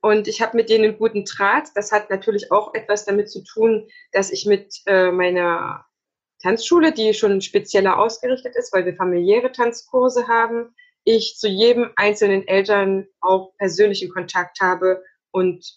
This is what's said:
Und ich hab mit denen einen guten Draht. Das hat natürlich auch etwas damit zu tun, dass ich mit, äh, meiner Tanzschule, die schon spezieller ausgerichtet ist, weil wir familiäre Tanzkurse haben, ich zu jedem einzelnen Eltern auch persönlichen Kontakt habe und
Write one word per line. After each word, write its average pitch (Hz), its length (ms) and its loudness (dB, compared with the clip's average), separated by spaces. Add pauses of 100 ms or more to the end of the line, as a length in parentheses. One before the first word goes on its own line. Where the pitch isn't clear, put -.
Und 214 260 2
ich 214 140 -4
hab 220 120 -4
mit 226 140 0
denen 220 160 4
einen 214 140 0
guten 214 260 -2
Draht. 214 520 -2
Das 208 160 -4
hat 208 180 -2
natürlich 196 420 -4
auch 208 220 0
etwas 208 300 -4
damit 208 260 -2
zu 190 140 -14
tun, 220 440 0 (240)
dass 196 200 -2
ich 196 140 -6
mit, 202 400 -2
äh, 185 260 4
meiner 180 760 -2 (560)
Tanzschule, 302 500 2
die 214 220 0
schon 202 260 0
spezieller 196 580 0
ausgerichtet 247 580 -4
ist, 240 160 -6
weil 185 120 0
wir 180 120 -6
familiäre 190 560 0
Tanzkurse 240 760 -2
haben, 233 460 -2 (300)
ich 220 340 0
zu 220 100 -2
jedem 233 480 2
einzelnen 202 520 0
Eltern 196 580 0 (140)
auch 185 380 0
persönlichen 196 520 0
Kontakt 180 500 -6
habe 185 420 0 (280)
und 185 340 -2 (120)